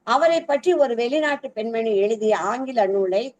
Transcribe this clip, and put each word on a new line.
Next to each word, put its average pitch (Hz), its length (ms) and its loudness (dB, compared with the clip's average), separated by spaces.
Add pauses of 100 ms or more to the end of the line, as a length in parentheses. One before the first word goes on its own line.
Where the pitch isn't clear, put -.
அவரை 320 420 2
பற்றி 311 300 0
ஒரு 269 200 2
வெளிநாட்டு 277 560 -2
பெண்மணி 226 460 -4
எழுதிய 214 400 2
ஆங்கில 240 500 -2
நூலை 196 540 -2